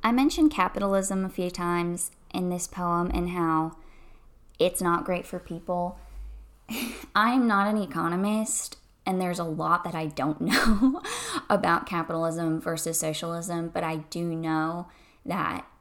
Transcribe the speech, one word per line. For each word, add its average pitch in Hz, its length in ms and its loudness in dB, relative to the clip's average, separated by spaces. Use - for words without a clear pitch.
I 226 80 4
mentioned 294 400 6
capitalism 190 720 0
a 185 60 -2
few 180 200 -2
times 175 600 -2
in 180 160 0
this 180 180 -2
poem 175 460 0
and 175 160 0
how 165 480 0
it's 175 220 4
not 170 240 2
great 180 200 -2
for 180 140 -8
people. 175 580 -4
<laughs> 233 460 -8
I'm 240 320 4
not 202 200 4
an 214 140 0
economist, 190 960 -2
and 185 160 0
there's 180 180 -2
a 175 40 0
lot 165 400 0
that 165 120 -6
I 160 120 -2
don't 147 340 -2
<laughs> - 0 -
know 233 600 4
about 170 360 4
capitalism 165 760 0
versus 165 400 -2
socialism, 170 760 -4
but 170 100 -2
I 160 140 -2
do 165 380 -4
know 160 520 -2
that 170 400 -4